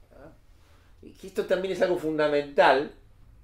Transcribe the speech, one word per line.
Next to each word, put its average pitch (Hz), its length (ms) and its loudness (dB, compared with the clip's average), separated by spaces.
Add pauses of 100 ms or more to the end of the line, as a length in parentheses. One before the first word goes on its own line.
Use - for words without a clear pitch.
(120)
¿Eh? - 960 -20
Y - 40 -20
que - 160 -20
esto 196 180 -6
también 190 280 -2
es 180 80 -8
algo 180 160 0
fundamental. 151 960 2 (500)